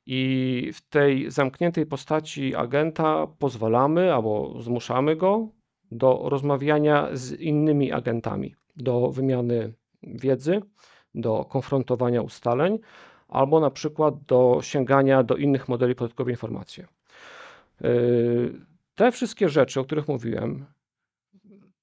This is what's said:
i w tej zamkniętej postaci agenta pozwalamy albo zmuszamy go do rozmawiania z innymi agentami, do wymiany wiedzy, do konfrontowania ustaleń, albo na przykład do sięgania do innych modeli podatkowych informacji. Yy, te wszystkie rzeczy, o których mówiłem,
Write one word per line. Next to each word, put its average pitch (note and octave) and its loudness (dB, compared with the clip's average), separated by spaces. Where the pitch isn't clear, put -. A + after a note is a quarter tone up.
i C3 -2
w - -20
tej C#3+ 2
zamkniętej D#3 -2
postaci D#3 -4
agenta D#3 0
pozwalamy C3+ 0
albo A2 -2
zmuszamy B2 -2
go G3+ 0
do C3 2
rozmawiania C#3+ 2
z B2+ -8
innymi D3+ 0
agentami, A#2 -4
do B2 0
wymiany B2 -2
wiedzy, C3+ -2
do A#2 -2
konfrontowania B2 -2
ustaleń, D#3 -2
albo C#3+ 2
na D3 2
przykład D3+ -2
do B2+ 4
sięgania C3+ 4
do A#2 0
innych C#3 0
modeli B2 0
podatkowych B2 -4
informacji. - -10
Yy, A#2+ 2
te A#3+ 4
wszystkie G#3+ -2
rzeczy, C#3 2
o C3 -2
których D3+ -4
mówiłem, A#2 -6